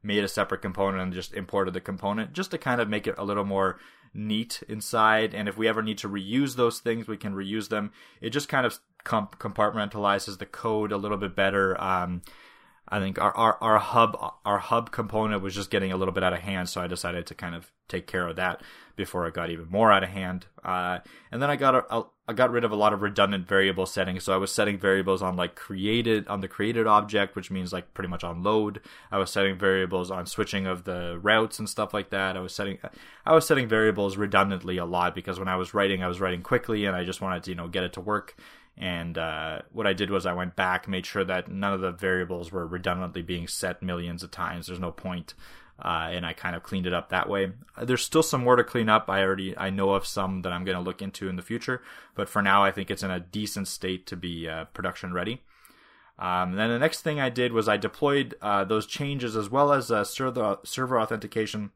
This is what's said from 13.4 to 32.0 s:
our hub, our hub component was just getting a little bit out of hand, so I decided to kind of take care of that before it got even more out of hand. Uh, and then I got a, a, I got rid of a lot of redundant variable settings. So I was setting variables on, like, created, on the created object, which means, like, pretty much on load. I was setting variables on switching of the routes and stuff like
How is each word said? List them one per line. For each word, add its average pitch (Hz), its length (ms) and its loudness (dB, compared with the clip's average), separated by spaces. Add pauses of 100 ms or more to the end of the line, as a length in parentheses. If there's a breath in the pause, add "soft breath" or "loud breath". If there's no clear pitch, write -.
our 110 180 6
hub, - 560 2 (100)
our 101 140 2
hub 117 320 0
component 107 520 0
was 95 120 -6
just 98 160 -6
getting 95 220 2
a 92 40 -2
little 92 180 0
bit 92 100 0
out 90 80 4
of 85 80 -4
hand, 92 280 -4
so - 120 -6
I 87 80 -4
decided 87 380 -6
to - 80 -14
kind 87 200 -8
of 82 160 -14 (180)
take 90 200 -6
care 90 180 -2
of 82 100 -6
that 90 260 -2 (340 loud breath)
before 90 300 -4
it 82 80 -6
got 85 160 -4
even 82 180 -8
more 104 240 6
out 98 120 6
of 92 40 -4
hand. 92 380 -6 (180)
Uh, 90 340 -2 (320 loud breath)
and 120 120 -4
then 143 80 2
I 143 60 2
got 135 180 4
a, 120 200 2
a, 117 120 -2 (220)
I 117 40 -6
got 120 200 4
rid 120 120 2
of 107 60 2
a 107 60 -2
lot 104 160 6
of 101 100 -2
redundant 98 440 2
variable 95 400 4
settings. 92 360 -2
So 98 100 0
I 95 40 4
was 95 160 0
setting 101 260 2
variables 95 420 4
on, 92 160 -2
like, 90 200 -2
created, 107 720 0
on 101 120 -4
the 95 80 -6
created 113 380 0
object, 104 480 4
which 95 160 -8
means, 92 220 -4
like, 90 200 -8
pretty 95 160 -6
much 87 140 -6
on 87 220 -6
load. 104 360 2 (300 loud breath)
I 98 80 -2
was 95 120 0
setting 98 280 2
variables 95 540 2
on 90 140 -4
switching 98 400 -2
of 90 180 -4
the 90 360 -6
routes 110 380 4
and 107 100 -6
stuff - 240 -4
like 101 180 -4